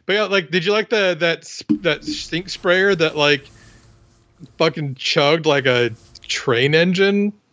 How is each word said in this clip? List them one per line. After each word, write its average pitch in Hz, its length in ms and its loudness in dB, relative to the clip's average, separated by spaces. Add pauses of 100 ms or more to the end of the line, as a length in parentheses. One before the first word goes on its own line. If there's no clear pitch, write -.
but 185 80 -2
yeah, 214 100 0
like, 185 260 -2
did 170 140 -2
you 202 80 0
like 214 160 -2
the, 190 320 0
that 165 200 0
s-, - 220 -16 (200)
that 151 220 -2
stink 160 440 -8
sprayer 190 460 0
that, 156 220 0
like, 147 320 0 (1080)
fucking 156 380 -2
chugged 151 520 0
like 139 200 2
a 120 240 2 (320)
train 135 520 0
engine? 196 600 2 (180)